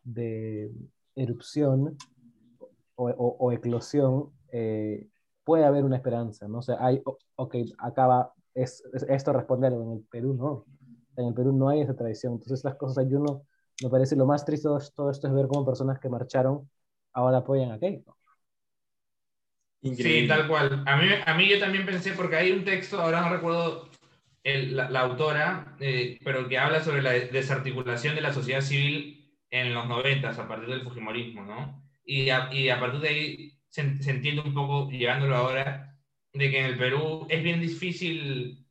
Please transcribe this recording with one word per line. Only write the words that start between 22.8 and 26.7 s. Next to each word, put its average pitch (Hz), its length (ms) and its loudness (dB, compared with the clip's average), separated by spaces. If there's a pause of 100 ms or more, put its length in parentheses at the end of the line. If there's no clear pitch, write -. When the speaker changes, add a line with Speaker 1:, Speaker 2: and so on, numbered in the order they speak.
Speaker 3:
ahora 165 200 2
no 170 80 0
recuerdo 170 600 -2 (540)
el, 135 320 0
la, 127 140 -2
la 131 120 0
autora, 151 760 0
eh, 127 440 -2
pero 127 240 -2
que 127 100 -2
habla 151 260 2